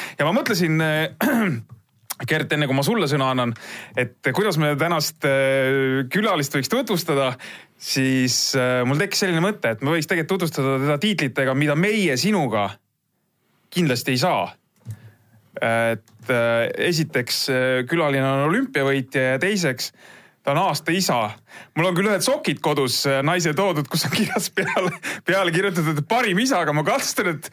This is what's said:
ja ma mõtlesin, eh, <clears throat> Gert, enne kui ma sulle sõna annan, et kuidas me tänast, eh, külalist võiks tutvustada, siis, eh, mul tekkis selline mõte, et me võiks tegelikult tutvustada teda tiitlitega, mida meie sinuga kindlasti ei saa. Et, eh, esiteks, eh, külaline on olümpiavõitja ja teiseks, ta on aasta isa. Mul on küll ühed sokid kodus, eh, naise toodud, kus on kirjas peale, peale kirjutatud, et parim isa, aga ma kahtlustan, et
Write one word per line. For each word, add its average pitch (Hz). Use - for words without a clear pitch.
ja 143
ma 170
mõtlesin, 175
eh, 156
<clears throat> 190
Gert, 156
enne 147
kui 135
ma 139
sulle 185
sõna 135
annan, 123
et 127
kuidas 190
me 147
tänast, 156
eh, 135
külalist 185
võiks 135
tutvustada, 165
siis, 131
eh, 127
mul 139
tekkis 202
selline 165
mõte, 180
et 110
me 139
võiks 165
tegelikult 180
tutvustada 135
teda 143
tiitlitega, 143
mida 147
meie 190
sinuga 127
kindlasti 135
ei 120
saa. 117
Et, 117
eh, 117
esiteks, 151
eh, 127
külaline 143
on 135
olümpiavõitja 139
ja 135
teiseks, 175
ta 135
on 143
aasta 165
isa. 127
Mul 165
on 180
küll 196
ühed 196
sokid 254
kodus, 143
eh, 135
naise 160
toodud, 170
kus 170
on 131
kirjas -
peale, 180
peale 180
kirjutatud, 165
et 147
parim 220
isa, 254
aga 151
ma 151
kahtlustan, 220
et -